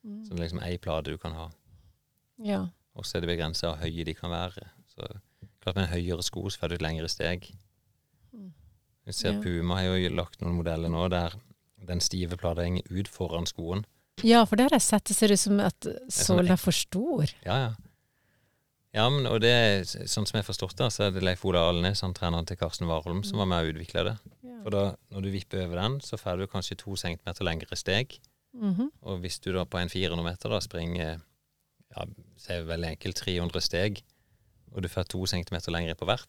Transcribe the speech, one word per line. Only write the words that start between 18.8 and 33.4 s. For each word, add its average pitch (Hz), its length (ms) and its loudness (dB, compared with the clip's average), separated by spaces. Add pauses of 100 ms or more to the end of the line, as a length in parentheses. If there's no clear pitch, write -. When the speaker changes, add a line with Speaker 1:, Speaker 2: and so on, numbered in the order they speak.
Speaker 2:
Ja, 110 160 4
men, 139 180 2
og 113 140 2
det 117 100 8
er 110 320 6
s-, - 120 -6 (140)
sånn 107 160 0
som 110 140 0
jeg 101 40 0
har - 100 -6
forstått - 240 -6
det, 127 140 2
så - 140 0
er 98 60 4
det 92 100 -2
Leif 92 240 2
Ola 87 240 6
Alnes, 87 320 2
han 90 140 -2
treneren 85 320 0
til 90 100 -6
Karsten 85 300 -2
Warholm, 85 360 -2
som 143 140 -4
Speaker 1:
Mm. - 0 -
Speaker 2:
var 101 80 2
med 92 180 2
å 80 140 0
utvikle 82 280 -2
det. 107 120 -2 (260)
Speaker 1:
Ja. 233 200 -16
Speaker 2:
For 107 80 -6
da, 101 240 2 (160)
når 98 100 -6
du 98 100 -2
vipper 95 360 -4
over 85 80 -4
den, 113 240 -2
så - 180 -8
får 90 220 -4
du 95 80 -4
kanskje 95 300 -6
to 98 180 -10
centimeter 87 500 -6
lengre 82 320 -4
steg. 110 400 -2 (400)
Speaker 1:
Mhm. 214 340 0 (120)
Speaker 2:
Og 95 180 -6
hvis 90 180 -6
du - 140 -4
da 92 120 2
på 92 140 -6
en 87 100 0
fire 92 200 0
hundre 85 160 0
meter 90 240 -4
da 110 100 0
springer, 85 600 -4 (760)
ja, - 100 -8 (320)
si - 160 -8
veldig 85 440 -4
enkelt, 92 180 -6
tre 90 240 -2
hundre 85 220 -2